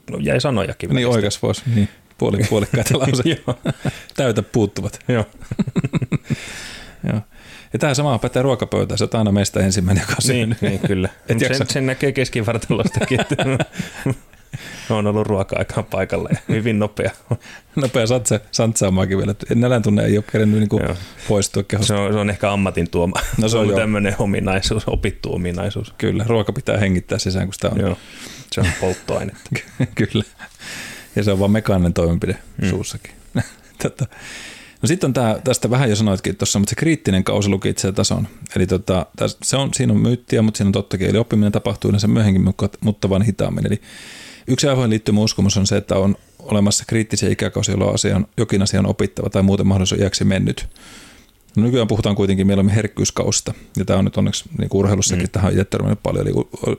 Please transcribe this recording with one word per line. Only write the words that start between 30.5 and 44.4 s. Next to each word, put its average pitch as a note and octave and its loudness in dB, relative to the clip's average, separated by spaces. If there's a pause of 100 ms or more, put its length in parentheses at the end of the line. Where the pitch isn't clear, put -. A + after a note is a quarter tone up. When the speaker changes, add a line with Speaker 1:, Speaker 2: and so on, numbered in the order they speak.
Speaker 2:
Ja A2 0
se G#2 2
on F#2+ 2
vaan G2+ 4
mekaaninen G2 2
toimenpide E2+ 0 (240)
Speaker 1:
Mm. F#2+ 0
Speaker 2:
suussakin. F#2+ -6 (240)
<laughs> - 0 (400)
Tota, - -2 (760)
no A2+ 0
sit F3 0
on C3+ 2
tää, A#2 2
tästä A#2+ 0
vähän B2+ 2
jo G#2 4
sanoitkin G2 0
tossa, G2 0
mut G2+ 4
se - -4
kriittinen C3 0
kausi G2+ 0
luki G2 0
itse G2 -2
tason. G2 0 (280)
Eli F#2 2
tota, F#2 0 (100)
täs, G#2+ -4
se - -2
on, C3+ -2
siinä A#2+ 2
on G#2 4
myyttiä, A#2 2
mut A2 2
siinä G2+ 2
on G2 4
tottakin. F#2+ 0
Eli G2 2
oppiminen G#2 2
tapahtuu G#2 -2
yleensä G2+ 2
myöhemmin, G#2 4
mutta, G2 0 (120)
mutta G#2 0
vaan F#2+ 2
hitaammin. G2+ -2
Eli G2+ -2 (640)